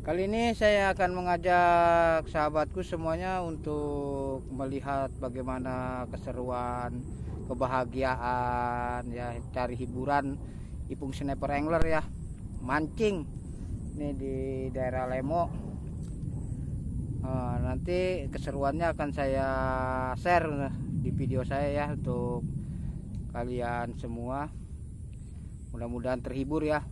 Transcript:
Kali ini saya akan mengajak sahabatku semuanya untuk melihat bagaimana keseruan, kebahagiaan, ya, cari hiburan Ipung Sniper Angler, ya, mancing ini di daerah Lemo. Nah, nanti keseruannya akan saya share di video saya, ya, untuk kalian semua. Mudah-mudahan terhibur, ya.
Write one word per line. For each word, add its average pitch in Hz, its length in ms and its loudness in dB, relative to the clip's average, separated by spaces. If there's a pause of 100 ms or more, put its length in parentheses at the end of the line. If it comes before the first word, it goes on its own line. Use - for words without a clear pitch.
Kali 175 240 0
ini 226 240 2
saya 208 400 6
akan 185 240 2
mengajak 175 1120 6
sahabatku 151 560 2
semuanya 175 560 0
untuk 143 1120 -2
melihat 135 640 -2
bagaimana 127 960 -4
keseruan, 123 880 -4 (480)
kebahagiaan, 123 1600 0
ya, 120 240 -4 (240)
cari 123 240 -2
hiburan 135 560 0 (560)
Ipung 135 240 -4
Sniper 139 400 -2
Angler, 156 320 2
ya, 156 160 4 (640)
mancing 156 560 2 (720)
ini 147 160 -2
di 135 240 -4 (400)
daerah 127 320 0
Lemo. 139 400 0 (1800)
Nah, 127 400 0
nanti 175 640 0
keseruannya 139 640 0
akan 147 240 0
saya 135 320 2 (720)
share 156 480 4 (320)
di - 160 0
video 131 320 2
saya, 143 240 0
ya, 147 140 2 (100)
untuk 123 480 0 (880)
kalian 120 640 -2
semua. 123 560 -4 (1200)
Mudah-mudahan 120 480 -2
terhibur, 135 480 0
ya. 151 240 2